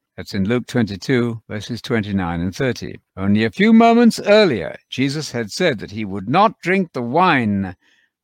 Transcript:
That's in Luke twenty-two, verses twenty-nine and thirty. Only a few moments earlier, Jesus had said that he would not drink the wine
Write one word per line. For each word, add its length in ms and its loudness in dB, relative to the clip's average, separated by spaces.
That's 160 -14
in 160 -2
Luke 180 0
twenty-two, 800 -2
verses 360 -10
twenty-nine 580 -2
and 160 -4
thirty. 440 -6
Only 260 0
a 60 0
few 240 4
moments 440 6
earlier, 600 2
Jesus 440 -4
had 200 -6
said 280 -2
that 100 -12
he 160 -8
would 240 -8
not 320 2
drink 320 -2
the 80 -6
wine 760 0